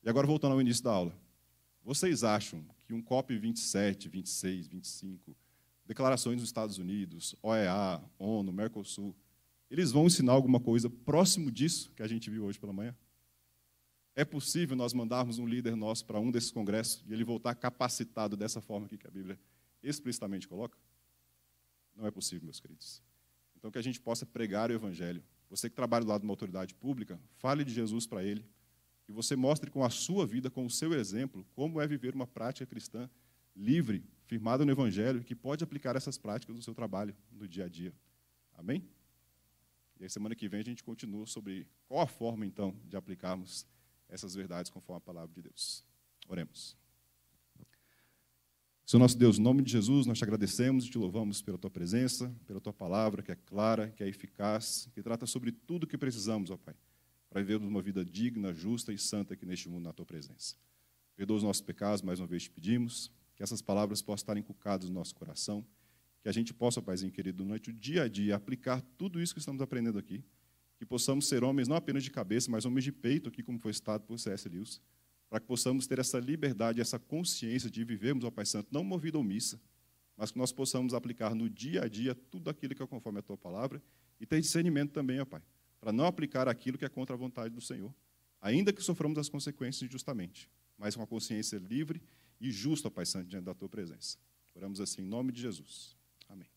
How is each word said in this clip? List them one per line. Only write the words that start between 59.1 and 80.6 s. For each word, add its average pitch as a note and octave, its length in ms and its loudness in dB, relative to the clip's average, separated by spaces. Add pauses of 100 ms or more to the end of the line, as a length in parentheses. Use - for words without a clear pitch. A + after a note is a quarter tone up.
aqui - 120 -12
neste F2+ 220 -6
mundo, F2 160 -8
na E2 80 -8
tua E2+ 120 -12
presença. D2+ 500 -12 (600)
Perdoa G2+ 220 2
os G#2 40 4
nossos G2+ 200 2
pecados, G2+ 400 0
mais F#2 180 -2
uma F2+ 60 -4
vez E2+ 180 -4
te - 60 -14
pedimos, A#2 600 0 (240)
que - 80 -10
essas G2+ 200 -6
palavras G2+ 400 2
possam G#2 200 -4
estar G#2 140 -2
inculcadas G2 520 -4
no F2+ 60 -4
nosso F#2 200 -6
coração, - 520 -6 (540)
que - 80 -6
a G2+ 40 0
gente A#2 220 0
possa, A#2+ 260 2
Paizinho F#2+ 300 -4
querido, F#2 320 -4
durante G#2+ 280 -6
o - 20 -8
dia C3 320 0
a A#2 40 0
dia, G2+ 280 2
aplicar B2+ 440 -2 (160)
tudo F3 240 -4
isso E3+ 140 -2
que D#3+ 60 -10
estamos C#3 200 -6
aprendendo A#2 380 0
aqui, G2 240 -8 (540)
que - 80 -12
possamos C3+ 420 0
ser B2 180 4
homens C3+ 240 4
não D3+ 80 4
apenas C#3+ 280 0
de C3 60 -8
cabeça, A#2 400 0
mas A2 140 0
homens B2+ 200 2
de C#3+ 80 -2
peito C3+ 360 0
aqui, A#2 140 -10
como A#2+ 160 -6
foi A2 140 -4
citado G#2+ 320 -2
por A2+ 140 -8
C A2+ 120 -4
S G2 180 -6
Lewis, F2+ 320 -10 (480)
para A2 120 0
que - 60 -20
possamos B2+ 400 2
ter C3 120 0
essa B2+ 200 0
liberdade, B2 640 0
essa A#2 180 -2
consciência B2 720 -2
de A2+ 140 -4
vivermos, A#2 400 0
ó A#2 60 0
Pai A2 160 -4
Santo, G#2+ 240 -2
não C#3+ 120 0
uma F#3+ 160 -2
vida D#3 200 -2
omissa, G#2+ 420 0 (560)
mas A2 140 -4
que - 80 -8
nós B2+ 140 0
possamos B2+ 420 0